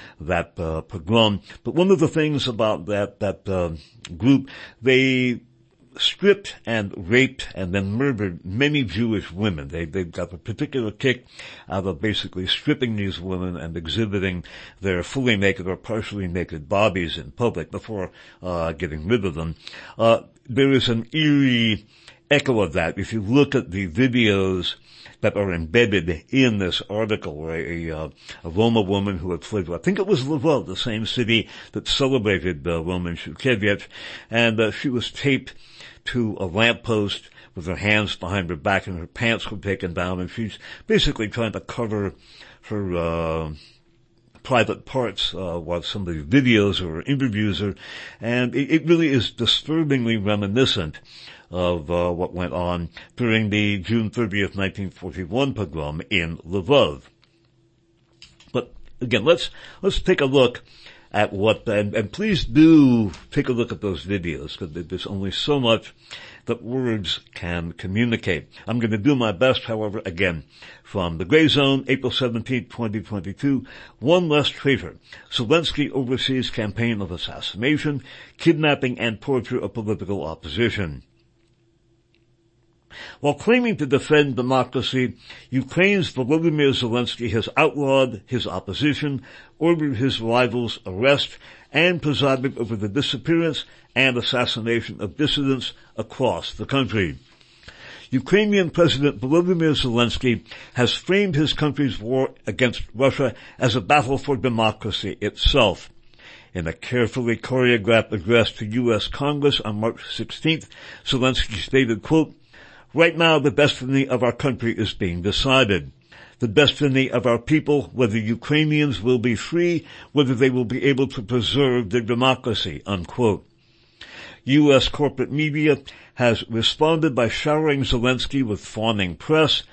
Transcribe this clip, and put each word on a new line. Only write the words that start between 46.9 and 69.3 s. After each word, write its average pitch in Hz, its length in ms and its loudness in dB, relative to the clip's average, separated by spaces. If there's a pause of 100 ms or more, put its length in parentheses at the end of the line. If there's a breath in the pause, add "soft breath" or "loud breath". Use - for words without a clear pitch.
interviews 107 560 0
her. 98 160 -4 (440 loud breath)
And 120 360 -2
it, 139 160 -2
it 156 160 2
really 165 220 4
is 135 200 2
disturbingly 131 880 0
reminiscent 104 840 0 (520 loud breath)
of, 87 400 -2
uh, 87 200 2
what 85 220 -4
went 90 200 -6
on 87 360 -4 (280 loud breath)
during 110 340 0
the 104 260 2
June 107 320 -2
thirtieth, 101 460 -2
nineteen 95 340 -4
forty-one 92 640 -4
pogrom 78 560 -6
in 85 280 -8
Lvov. 90 680 0 (1500)
But - 220 -6 (280)
again, 113 240 0
let's, 170 260 2 (320 loud breath)
let's 196 180 0
take 185 200 2
a 143 40 4
look 131 380 4 (480 loud breath)
at 104 220 0
what, 104 340 0
and, 104 260 0
and 104 160 -2
please 202 360 -2
do 135 640 8 (200)
take 139 180 0
a - 20 2
look 117 220 -2
at 90 80 -10
those 92 240 -4
videos, 82 520 -4
'cause 90 140 -10
there's 87 340 -8
only 98 240 -6
so 143 300 0
much 117 340 2 (520 loud breath)
that 113 180 -4
words 113 560 -2 (140)
can 85 400 -6
communicate. 104 720 0 (180 loud breath)
I'm 120 140 -2
gonna 110 180 0
do 117 160 2
my 117 200 0